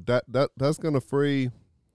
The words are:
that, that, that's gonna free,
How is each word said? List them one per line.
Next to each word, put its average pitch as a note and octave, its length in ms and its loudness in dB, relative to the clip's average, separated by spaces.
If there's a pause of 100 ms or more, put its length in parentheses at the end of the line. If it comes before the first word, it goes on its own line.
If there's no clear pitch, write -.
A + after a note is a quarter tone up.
that, A#2+ 220 2
that, B2+ 280 0
that's C#3+ 220 0
gonna D3+ 200 0
free, C#3 520 0 (440)